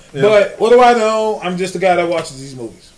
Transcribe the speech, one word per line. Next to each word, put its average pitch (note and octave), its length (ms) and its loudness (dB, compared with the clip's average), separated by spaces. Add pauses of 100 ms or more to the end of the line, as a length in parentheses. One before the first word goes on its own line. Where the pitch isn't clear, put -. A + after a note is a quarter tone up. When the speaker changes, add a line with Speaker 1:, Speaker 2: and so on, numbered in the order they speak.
(120)
Speaker 1:
Yeah. D3+ 100 -6
Speaker 2:
But G3+ 380 2
what A3 100 2
do A#3+ 120 6
I A#3+ 120 6
know? A3 480 -2
I'm F3+ 140 -6
just F3+ 200 -6
a - 40 -8
guy F#3 160 2
that F3 120 0
watches D#3 320 -6
these C#3 160 -16
movies. A2+ 420 -16